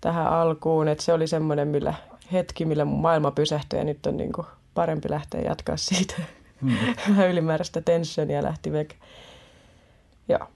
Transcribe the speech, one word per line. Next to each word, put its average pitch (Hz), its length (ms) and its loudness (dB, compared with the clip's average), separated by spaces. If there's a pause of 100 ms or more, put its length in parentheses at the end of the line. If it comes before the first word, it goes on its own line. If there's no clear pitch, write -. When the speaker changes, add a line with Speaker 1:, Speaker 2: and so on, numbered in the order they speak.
Speaker 1:
tähän 165 260 0
alkuun. 160 600 2
Et 151 120 0
se - 140 2
oli 160 140 2
semmonen, 151 400 0
millä, 147 260 0 (380)
hetki, 175 340 -2
millä 151 200 2
mun 143 160 0
maailma 156 300 4
pysähtyi 147 480 -2
ja 156 60 0
nyt 147 200 -4
on, 143 120 -2
niinku, - 280 -6 (280)
parempi 160 360 0
lähteä 147 320 -4
jatkaa - 360 -4
siitä. 185 360 0 (480)
Speaker 2:
Hmm. 131 160 2 (160)
Speaker 1:
<laughs> - 160 -4
Vähän 196 200 6
ylimääräistä 160 520 0
tensionia 156 640 0
lähti 156 280 -4
veke. 151 240 -4 (1300)
Joo. - 260 0